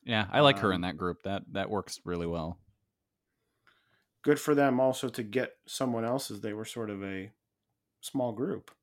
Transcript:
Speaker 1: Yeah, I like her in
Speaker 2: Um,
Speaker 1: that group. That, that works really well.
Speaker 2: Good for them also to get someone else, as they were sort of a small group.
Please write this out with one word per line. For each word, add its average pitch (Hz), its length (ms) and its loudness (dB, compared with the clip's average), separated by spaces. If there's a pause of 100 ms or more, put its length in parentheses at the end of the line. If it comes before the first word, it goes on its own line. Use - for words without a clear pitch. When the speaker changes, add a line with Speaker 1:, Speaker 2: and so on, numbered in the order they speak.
Speaker 1:
Yeah, 107 260 0
I - 80 4
like 139 220 8
her 104 100 4
in 92 60 2
Speaker 2:
Um, 87 60 -2
Speaker 1:
that 90 140 -2
group. 87 280 -4
That, 98 260 -4
that 98 180 -4
works 101 360 -4
really 87 240 -2
well. 85 320 -4 (1600)
Speaker 2:
Good 147 160 4
for 151 160 2
them 139 240 6
also 131 300 2
to 120 160 -6
get 110 260 -2 (160)
someone 117 380 -2
else, 123 260 -2
as 104 120 -10
they 107 100 -6
were 107 120 -8
sort 110 260 -8
of 98 120 -6
a 98 300 -8 (680)
small 123 320 -4
group. 135 380 -6 (120)